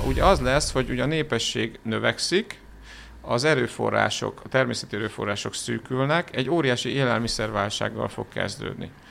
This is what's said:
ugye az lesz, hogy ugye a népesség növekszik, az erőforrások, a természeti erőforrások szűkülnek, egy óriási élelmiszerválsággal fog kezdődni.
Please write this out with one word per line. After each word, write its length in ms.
ugye 180
az 160
lesz, 300
hogy 180
ugye 140
a 40
népesség 760
növekszik, 760
az 220
erőforrások, 1040
a 40
természeti 460
erőforrások 580
szűkülnek, 840
egy 140
óriási 440
élelmiszerválsággal 1120
fog 200
kezdődni. 640